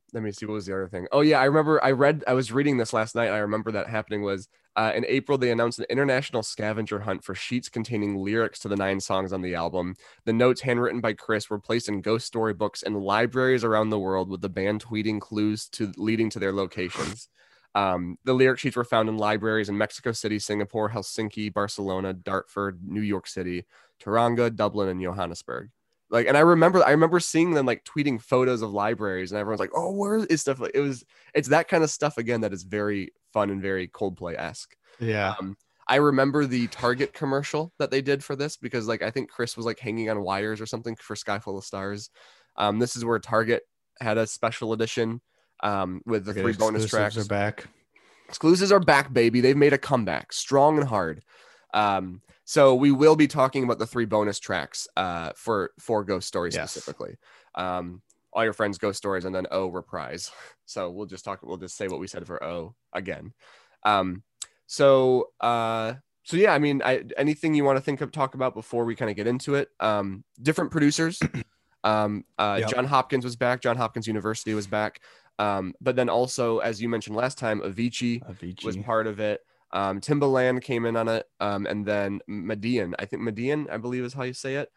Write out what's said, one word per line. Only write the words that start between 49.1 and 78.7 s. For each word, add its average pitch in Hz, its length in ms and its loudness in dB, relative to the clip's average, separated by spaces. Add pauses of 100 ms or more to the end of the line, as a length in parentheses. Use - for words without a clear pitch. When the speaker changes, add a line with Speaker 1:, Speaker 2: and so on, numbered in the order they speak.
Speaker 1:
baby. 117 300 4
They've 135 160 6
made 143 160 8
a 139 60 2
comeback, 98 540 -2
strong 143 440 4
and 143 100 0
hard. 90 360 -2 (500)
Um, 98 480 0 (260)
so 135 280 8
we 143 160 6
will 151 240 8
be 156 120 6
talking 135 360 0
about 120 160 0
the 113 80 -4
three 120 180 -2
bonus 104 340 0
tracks, - 560 -6
uh, 85 400 -2
for, 101 440 -2
for 107 240 -2
Ghost 92 240 -4
Story 87 260 -4
Speaker 2:
Yes. 80 180 -4
Speaker 1:
specifically. - 460 -12 (380)
Um, 90 460 -6 (320)
All 113 100 0
Your 107 100 0
Friends, 101 240 -2
Ghost 101 220 -2
Stories, 95 260 -4
and 92 100 -6
then 92 160 -4
O 92 160 -2
Reprise. 85 680 -10
<laughs> - 60 -20 (260)
So 92 220 -8
we'll 98 160 -10
just 90 200 -16
talk, 98 180 -10
we'll 82 140 -10
just 87 200 -14
say 101 100 -4
what 87 120 -6
we 92 80 -8
said - 180 -12
for - 180 -8
O 85 300 -8 (180)
again. 92 420 -8 (500)
Um, 95 400 2 (420)
so, 131 640 6 (120)
uh, 113 520 0 (300)
so - 140 -4
yeah, 196 160 6
I 143 60 4
mean, 143 240 2
I, 127 200 2 (140)
anything 151 360 0
you 147 100 4
wanna 135 180 4
think 139 200 -4
of, 131 100 -6
talk 135 220 -2
about 131 220 -2
before 117 280 -4
we 117 120 -2
kinda 107 180 -4
get 104 140 -2
into 127 280 -2
it? 139 140 -2 (100)
Um, 101 440 0 (180)
different 156 300 0
producers. 160 540 2
<clears throat> - 40 -2 (540)
Um, 107 400 0 (160)
uh, 101 220 2
Speaker 2:
Yep. 110 100 -2
Speaker 1:
John 127 140 0
Hopkins 131 380 0
was 120 120 -6
back. 123 260 0
John 120 160 0
Hopkins 113 300 -4
University 110 480 -4
was 104 100 -4
back. 107 360 -4 (360)
Um, 98 420 -2
but 123 160 0
then 123 140 2
also, 117 480 0
as 110 240 -4
you 117 80 -4
mentioned 110 260 -4
last 127 220 -2
time, 110 240 -2
Avicii 120 680 -4
Speaker 2:
Avicii. 90 380 -12
Speaker 1:
was 92 100 -4